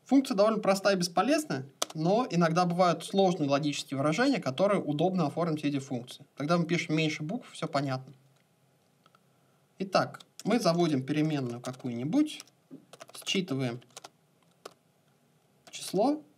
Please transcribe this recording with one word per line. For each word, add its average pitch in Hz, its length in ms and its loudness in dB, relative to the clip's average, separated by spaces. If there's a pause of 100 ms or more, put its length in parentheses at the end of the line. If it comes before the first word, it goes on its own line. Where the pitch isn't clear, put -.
Функция 269 300 2
довольно 208 240 4
простая 196 340 2
и 190 40 0
бесполезная, 185 680 0 (280)
но 190 360 2
иногда 170 340 2
бывают 170 400 2
сложные 175 440 2
логические 139 500 -2
выражения, 175 420 0
которые 180 400 0
удобно 165 460 0
оформить 156 340 -2
в - 40 -8
виде 143 140 -2
функции. 127 460 -8 (120)
Тогда 165 220 2
мы 165 60 2
пишем 165 320 -2
меньше 156 260 -2
букв, 175 300 -8
все - 160 -8
понятно. 135 440 -4 (1700)
Итак, 185 420 -2 (240)
мы 226 140 2
заводим 165 460 2
переменную 143 560 -2
какую-нибудь, 131 840 -2 (800)
считываем 135 560 -2 (1900)
число 262 520 0 (160)